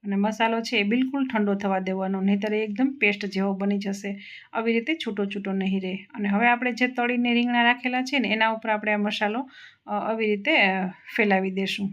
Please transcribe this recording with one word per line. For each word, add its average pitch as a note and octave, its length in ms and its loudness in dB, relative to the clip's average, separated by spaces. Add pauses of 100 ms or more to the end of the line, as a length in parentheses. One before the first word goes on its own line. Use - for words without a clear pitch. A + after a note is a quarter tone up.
અને G3+ 120 -2
મસાલો A3+ 440 2
છે A3+ 160 -4
એ G#3 60 2
બિલકુલ C4 460 0
ઠંડો G#3 260 2
થવા G3 240 0
દેવાનો, F#3+ 420 -2
નહીંતર G3+ 340 0
એ G#3+ 100 0
એકદમ A3 260 0
પેસ્ટ G#3 360 0
જેવો G3 280 0
બની G3+ 240 0
જશે. G3 460 -6 (280)
આવી A#3 200 0
રીતે A#3 220 0
છૂટો G#3 320 -4
છૂટો G3+ 260 -6
નહીં F#3+ 280 0
રહે. F#3 140 -6 (200)
અને G#3 140 -4
હવે G#3 180 4
આપણે A#3+ 260 2
જે B3 160 0
તળીને A#3+ 460 0
રીંગણા A#3+ 280 2
રાખેલા B3 400 2
છે C4 160 -2
ને A3 100 0
એના A3 200 2
ઉપર A3 220 -2
આપણે G#3+ 220 0
આ G#3 40 2
મસાલો, G#3 520 -2 (380)
અ, - 40 -10
આવી A3 360 -2
રીતે, G#3 300 2
અ, F#3+ 300 4 (300)
ફેલાવી F#3+ 340 4
દેશું. F#3+ 420 -4